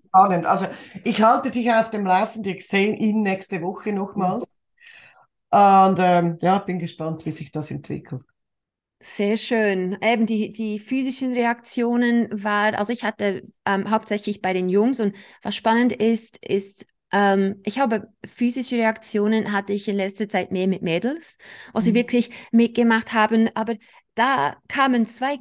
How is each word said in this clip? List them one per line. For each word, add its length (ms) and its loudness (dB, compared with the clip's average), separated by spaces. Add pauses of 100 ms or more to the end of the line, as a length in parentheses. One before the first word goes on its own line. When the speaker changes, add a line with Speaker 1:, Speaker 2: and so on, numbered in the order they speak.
Speaker 1:
spannend. 400 4
Also, 200 0 (380)
ich 180 0
halte 280 4
dich 200 -2
auf 200 2
dem 160 -4
Laufenden. 500 0
Ich 100 -16
sehe 300 0
ihn 260 0
nächste 380 -4
Woche 320 -6
nochmals. 680 -4 (960)
Und, 460 8
ähm, 400 4
ja, 180 2
bin 220 -6
gespannt, 460 -8
wie 40 -6
sich 220 -10
das 180 -6
entwickelt. 520 -10 (760)
Speaker 2:
Sehr 360 -2
schön. 680 0
Eben 240 2
die, 240 -2
die 300 -6
physischen 520 -4
Reaktionen 960 0 (140)
war, 340 0
also 160 -2
ich 120 -6
hatte, 380 -4 (220)
ähm, 260 -2
hauptsächlich 520 -4
bei 100 0
den 160 -2
Jungs 300 2
und 160 0 (280)
was 120 -6
spannend 380 2
ist, 520 -2
ist, 420 -6 (260)
ähm, 520 2
ich 140 -6
habe 300 -2 (180)
physische 500 -4
Reaktionen 760 0
hatte 220 -4
ich 120 -6
in 100 -2
letzter 320 -4
Zeit 220 -2
mehr 160 -2
mit 160 0
Mädels, 540 -4 (360)
was 120 0
sie 80 2
Speaker 1:
Mhm. 20 4
Speaker 2:
wirklich 360 2 (200)
mitgemacht 600 2
haben, 420 2
aber 220 -4 (400)
da 400 0 (120)
kamen 380 2
zwei 340 -4